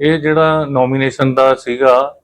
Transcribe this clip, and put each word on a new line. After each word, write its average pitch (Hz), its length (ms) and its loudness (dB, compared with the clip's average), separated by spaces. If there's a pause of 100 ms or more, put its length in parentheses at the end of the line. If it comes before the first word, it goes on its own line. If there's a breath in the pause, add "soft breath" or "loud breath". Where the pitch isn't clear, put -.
ਇਹ 156 180 0
ਜਿਹੜਾ 156 460 0
ਨੋਮੀਨੇਸ਼ਨ 135 680 -2
ਦਾ 131 220 2
ਸੀਗਾ, 131 680 0